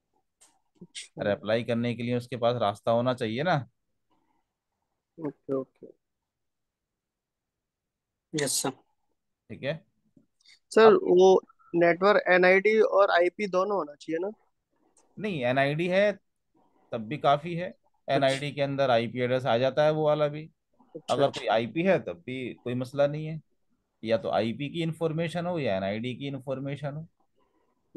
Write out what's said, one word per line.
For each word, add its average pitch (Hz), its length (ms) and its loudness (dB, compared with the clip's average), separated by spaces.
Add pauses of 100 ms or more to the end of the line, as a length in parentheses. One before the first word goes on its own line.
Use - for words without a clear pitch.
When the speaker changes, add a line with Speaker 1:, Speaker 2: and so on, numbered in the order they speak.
(800)
Speaker 1:
अच्छा। - 480 -10
Speaker 2:
reply 107 340 -2
करने 117 320 -2
के 120 80 -8
लिए 123 140 -2
उसके 123 200 -10
पास 117 240 0
रास्ता 104 300 -2
होना 120 220 0
चाहिए 120 300 -4
ना। 165 260 -2 (1500)
Speaker 1:
ओके, 143 340 -10
ओके। - 340 -10 (2500)
Speaker 3:
यस 131 80 -2
सर। - 180 -4 (800)
Speaker 2:
ठीक 113 140 -14
है। 151 220 -8 (840)
Speaker 1:
Sir, 220 160 8
Speaker 2:
अब 214 180 8
Speaker 1:
वो 185 380 8 (340)
network 175 520 4
एनआईडी 190 520 6
और 196 320 4
आईपी 180 360 0
दोनों 190 300 -2
होना 147 180 -6
चाहिए 160 240 -8
ना? 190 120 -6 (880)
Speaker 2:
नहीं, 170 240 -4
एनआईडी 139 440 0
है 202 320 0 (720)
तब 123 60 -6
भी 110 200 -8
काफी 147 380 0
है। 180 140 -8
Speaker 1:
अच्छा। - 460 -8
Speaker 2:
एनआईडी 139 360 -2
के 143 100 -6
अंदर 139 280 -2
आईपी 120 300 0
address 123 260 -2
आ 117 120 2
जाता 131 260 0
है 156 80 2
वो 156 140 0
वाला 151 220 2
भी। 151 240 -12 (440)
Speaker 1:
अच्छा, 147 180 -8
Speaker 2:
अगर 139 140 4
Speaker 1:
अच्छा। 127 140 -8
Speaker 2:
कोई 120 60 -8
आईपी 113 360 0
है 180 160 2
तब 90 260 -10
भी 123 280 -8
कोई 120 200 -8
मसला 131 340 -2
नहीं 151 200 -8
है, 160 140 -10 (640)
या 113 140 0
तो 90 120 -6
आईपी 113 400 -2
की 165 120 -6
information 165 640 -4
हो 180 140 -4
या 107 180 -2
एनआईडी 110 380 -6
की 139 120 -10
information 139 640 -8
हो। 160 140 -12 (880)